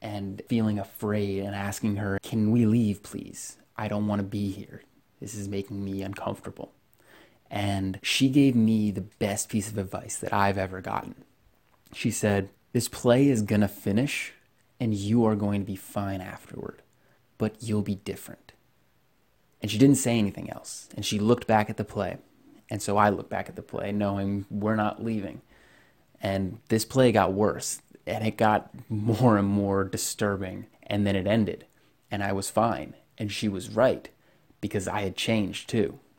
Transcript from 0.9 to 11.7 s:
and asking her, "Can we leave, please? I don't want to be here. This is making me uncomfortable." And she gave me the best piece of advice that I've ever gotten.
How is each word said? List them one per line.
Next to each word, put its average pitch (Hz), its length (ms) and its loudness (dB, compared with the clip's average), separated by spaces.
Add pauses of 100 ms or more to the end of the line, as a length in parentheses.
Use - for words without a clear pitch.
and 101 160 -4
asking 101 400 -2
her, 98 260 -2
"Can 107 300 0
we 117 160 6
leave, 107 340 2
please? - 560 -12 (180)
I 107 120 -6
don't 104 180 -2
want 104 140 2
to 98 80 -2
be 101 240 -4
here. - 320 -14 (360)
This 107 140 -12
is 101 140 -8
making 98 360 -6
me 98 200 -4
uncomfortable." - 680 -10 (760)
And 101 540 -2
she - 260 2
gave 139 260 6
me 110 360 4
the 95 100 -4
best 101 480 -4
piece 107 200 -2
of 107 80 -6
advice 98 400 -6
that - 160 -6
I've 101 240 2
ever 95 240 -4
gotten. - 340 -6 (800)